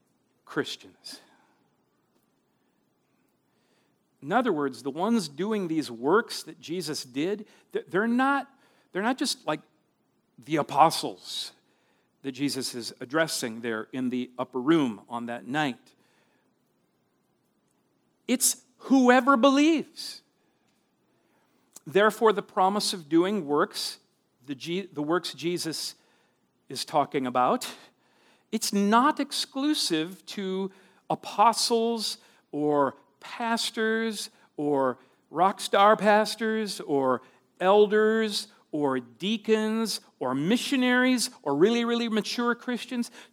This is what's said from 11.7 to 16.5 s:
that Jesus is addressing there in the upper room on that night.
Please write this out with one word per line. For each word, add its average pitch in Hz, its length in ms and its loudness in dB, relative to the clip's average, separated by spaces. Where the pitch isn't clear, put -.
that 135 100 -6
Jesus 131 420 -4
is 117 280 -10
addressing 127 580 -2
there 113 320 -6
in 127 160 -4
the 123 300 -4
upper 123 220 -6
room 127 500 0
on 117 160 -8
that 117 200 -10
night. 131 300 -2